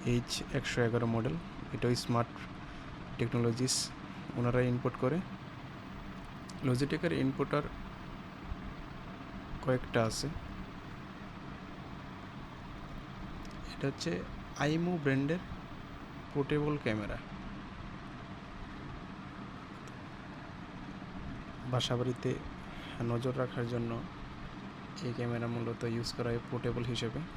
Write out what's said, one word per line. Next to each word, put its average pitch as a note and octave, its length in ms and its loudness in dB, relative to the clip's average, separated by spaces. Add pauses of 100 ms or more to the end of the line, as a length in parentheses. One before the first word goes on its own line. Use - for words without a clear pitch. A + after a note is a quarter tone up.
এইচ A#2+ 380 4 (100)
একশো - 280 2
এগারো A#2 260 6
মডেল। A2+ 260 4 (400)
এটাও A#2+ 220 6
স্মার্ট A#2 340 4 (880)
টেকনোলজিস A#2+ 720 4 (480)
ওনারা A#2+ 240 6
ইম্পোর্ট B2 400 4
করে। C#3 180 6 (1500)
Logitech-এর C#3+ 480 4
ইম্পোর্টার C#3 480 4 (2000)
কয়েকটা B2 420 4
আছে। A2 240 2 (3500)
এটা C#3 100 0
হচ্ছে E3+ 360 0 (360)
আইমো E3 380 6
ব্র্যান্ডের C#3+ 420 6 (920)
পোর্টেবল D3 500 4
ক্যামেরা। G#2+ 340 2 (4000)
বাসাবাড়িতে B2 640 4 (680)
নজর A#2+ 360 4
রাখার B2 300 2
জন্য A#2 340 2 (1000)
এই B2 120 0
ক্যামেরা A#2+ 320 2
মূলত A#2 360 0
ইউজ A#2 300 2
করা B2 160 2
হয় A#2 100 4 (120)
পোর্টেবল A#2+ 320 2
হিসেবে। A#2+ 360 0 (180)